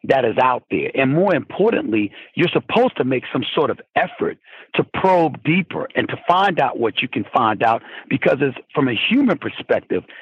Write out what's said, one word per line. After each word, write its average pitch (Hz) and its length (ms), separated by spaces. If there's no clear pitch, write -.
that 131 200
is 110 160
out 127 300
there. 80 240
And 135 180
more 180 220
importantly, 127 800
you're 156 180
supposed - 460
to 131 60
make 127 280
some - 120
sort 143 160
of - 100
effort - 420
to 117 100
probe 170 600
deeper - 500
and 120 140
to - 80
find 180 340
out 131 180
what 113 220
you 135 80
can 107 240
find 110 300
out, 113 200
because 139 320
it's, 139 160
from 139 140
a 120 60
human 233 440
perspective, - 640